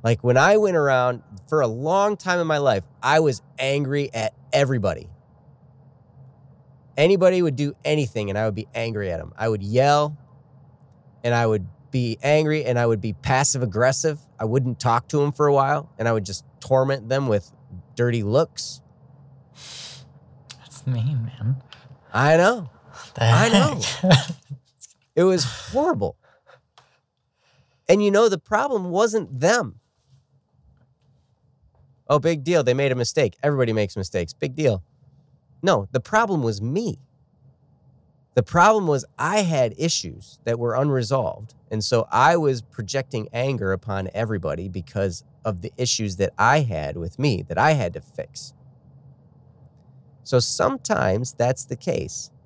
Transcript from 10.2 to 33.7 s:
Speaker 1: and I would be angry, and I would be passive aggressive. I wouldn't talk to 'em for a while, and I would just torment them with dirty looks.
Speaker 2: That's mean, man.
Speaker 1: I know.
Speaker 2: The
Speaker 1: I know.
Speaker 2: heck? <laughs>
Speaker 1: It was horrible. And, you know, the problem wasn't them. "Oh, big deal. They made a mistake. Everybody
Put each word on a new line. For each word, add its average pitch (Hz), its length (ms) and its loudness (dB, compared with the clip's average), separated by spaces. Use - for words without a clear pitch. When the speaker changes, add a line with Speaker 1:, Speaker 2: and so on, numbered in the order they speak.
Speaker 1:
and 120 100 2
I 117 140 2
would 107 180 0
be 120 320 -2
angry, 151 420 2
and 120 140 -2
I 120 80 0
would 113 160 0
be 110 120 -6
passive 131 500 0
aggressive. 127 560 0
I 110 60 -4
wouldn't 123 340 -2
talk 120 300 0
to 151 140 0
'em 143 80 0
for 147 160 0
a 143 60 4
while, 139 440 0
and 113 100 -2
I 117 60 2
would 107 120 -2
just 95 180 -12
torment 131 500 0
them 135 180 -2
with 104 240 -2
dirty 120 280 -2
looks. - 580 -2
Speaker 2:
That's - 260 -16
mean, 123 400 -4
man. 120 320 -4
Speaker 1:
I 151 240 4
know. 185 320 2
Speaker 2:
The 117 80 -2
Speaker 1:
I 117 260 6
know. 214 320 4
Speaker 2:
heck? 170 540 2
<laughs> - 0 -
Speaker 1:
It 170 80 4
was 185 200 4
horrible. 233 440 -2
And, 196 140 6
you 202 80 2
know, 214 180 4
the 190 80 0
problem 208 540 -2
wasn't 202 480 -2
them. 165 400 0
"Oh, 147 120 4
big 156 240 0
deal. 160 200 2
They 123 120 2
made 139 160 0
a 127 40 0
mistake. 123 460 -2
Everybody 131 320 0